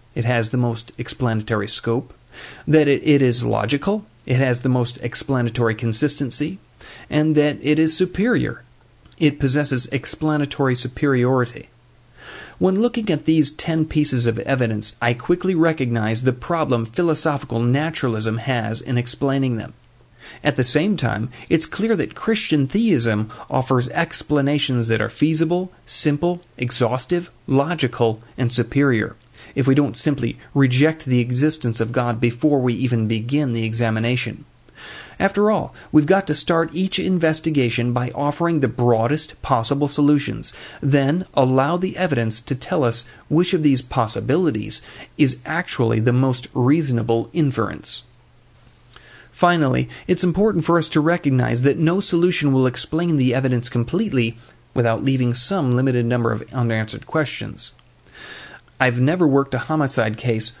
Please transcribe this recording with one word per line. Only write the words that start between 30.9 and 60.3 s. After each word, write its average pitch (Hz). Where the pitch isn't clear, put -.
the 123
existence 123
of 113
God 120
before 127
we 123
even 117
begin 120
the 113
examination. 113
After 202
all, 190
we've 151
got 190
to 151
start 165
each 185
investigation 156
by 123
offering 147
the 131
broadest 120
possible 139
solutions, 143
then 139
allow 131
the 185
evidence 120
to -
tell 151
us 117
which 175
of 160
these 135
possibilities 117
is 131
actually 123
the 120
most 127
reasonable 120
inference. 127
Finally, 139
it's 185
important 185
for 170
us 160
to 156
recognize 131
that 139
no 170
solution 170
will 131
explain 160
the 127
evidence 127
completely 123
without 117
leaving 127
some 139
limited 123
number 117
of 107
unanswered 113
questions. -
I've 123
never 160
worked 135
a 123
homicide 127
case 110